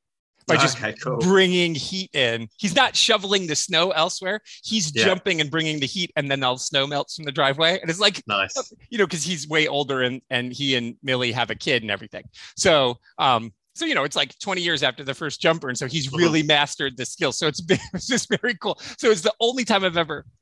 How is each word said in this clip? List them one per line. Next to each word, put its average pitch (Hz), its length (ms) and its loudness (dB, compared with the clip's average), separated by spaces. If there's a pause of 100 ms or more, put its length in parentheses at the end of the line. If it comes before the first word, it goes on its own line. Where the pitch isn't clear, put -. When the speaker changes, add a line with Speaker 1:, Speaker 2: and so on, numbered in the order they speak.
(480)
Speaker 1:
by 160 80 4
just 131 200 2
Speaker 2:
Okay, 113 180 -4
cool. - 240 -6
Speaker 1:
bringing 180 580 4
heat 190 360 -6
in. 117 360 0 (100)
He's 208 160 -2
not 254 220 2
shoveling 196 500 2
the 156 80 -2
snow 175 380 2
elsewhere. 185 480 -2 (240)
He's 175 280 -2
Speaker 2:
Yeah. 120 120 2
Speaker 1:
jumping 185 360 2
and 147 120 -4
bringing 156 260 0
the 139 80 -2
heat, 180 300 -4
and 143 120 -2
then 139 140 -2
all 127 140 0
the 127 80 -10
snow 139 200 0
melts 143 300 -4
from 156 120 -12
the 143 60 -6
driveway. 147 480 2
And 170 80 -8
it's 165 120 -2
like, 202 260 2
Speaker 2:
Nice. - 300 -2 (340)
Speaker 1:
you 233 80 -4
know, 196 80 4
'cause 160 160 -4
he's 151 240 -4
way 156 220 2
older, 135 340 -2
and, 127 260 -2
and 123 240 -2
he 135 220 -2
and 117 260 -2
Millie 127 300 0
have 117 200 -2
a 110 40 -6
kid 120 280 0
and 107 100 -4
everything. 101 320 -8 (320)
So, 139 420 4 (200)
um, 117 340 2 (220)
so, 330 120 -6
you 302 80 0
know, 143 100 0
it's, 151 120 -6
like, 143 220 -2
twenty 185 220 -4
years 170 220 0
after 135 200 0
the 135 120 -6
first 147 260 -8
Jumper, 160 300 2
and 120 80 -6
so 135 80 -4
he's 135 220 -4
Speaker 2:
Mm-hmm. 135 80 -6
Speaker 1:
really 160 260 4
mastered 143 560 0
the 123 80 -6
skill. 143 260 -2
So - 140 -2
it's 151 160 -2
been, 170 240 2
<laughs> - 80 -10
it's 180 120 -8
just 240 220 -2
very 240 280 -2
cool. 185 220 -4 (200)
So 247 120 4
it's 185 120 2
the 208 180 0
only 240 240 2
time 196 180 2
I've 180 140 0
ever 151 300 -2 (160)